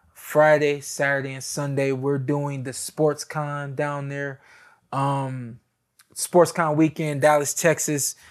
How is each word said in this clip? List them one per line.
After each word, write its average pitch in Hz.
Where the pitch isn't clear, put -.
Friday, 151
Saturday, 139
and 131
Sunday, 139
we're 139
doing 143
the 131
Sports -
Con 143
down 143
there. 139
Um, 131
Sports 170
Con 156
weekend, 151
Dallas, 147
Texas. 151